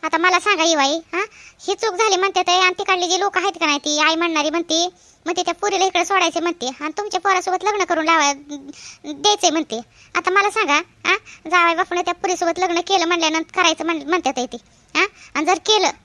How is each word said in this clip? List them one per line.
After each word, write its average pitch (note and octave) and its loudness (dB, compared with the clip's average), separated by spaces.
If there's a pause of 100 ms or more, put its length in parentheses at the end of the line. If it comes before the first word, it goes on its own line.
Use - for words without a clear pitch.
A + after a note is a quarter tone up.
आता D#4+ -2
मला F4+ 4
सांगा, F4+ 2
येवाई, D4+ 2 (180)
हा, F4 -2 (480)
ही F4+ 0
चूक G#4 -2
झाली G4+ 2
म्हणते F#4 0
ते, F4+ 2
आणि F#4 4
तिकडली F#4 0
जी F4+ 0
लोक G4+ -2
आहेत G4 0
का E4 -4
नाही, D4 0
ती D4+ -4
आई D#4 4
म्हणणारी D#4+ 0
म्हणते, E4+ 0 (360)
म्हणते F4 -2
त्या E4+ -2
पोरीला G4 0
इकडे F4+ 0
सोडायचं E4+ 0
म्हणते, E4+ -4 (140)
आणि D#4 -8
तुमच्या G4+ -4
पोरासोबत F#4 -2
लग्न G#4 0
करून D#4+ -2
लावा, D#4 2 (800)
द्यायचंय F4+ 2
म्हणते. D4 -4 (340)
आता F4+ -2
मला G4+ 2
सांगा, D#4 0 (240)
हा, F#4 2 (340)
जावई E4+ 4
बापूने F4 -2
त्या F4 -4
पोरीसोबत F4 -2
लग्न F4 0
केलं F4 0
म्हणल्यानंतर E4 -2
करायचं E4 2
म्हण-, D#4 -4
म्हणतात D#4 0
ते, B3 -6 (400)
हा, F4 2 (280)
आणि D4 -2
जर F4+ 4
केलं G#4 2 (140)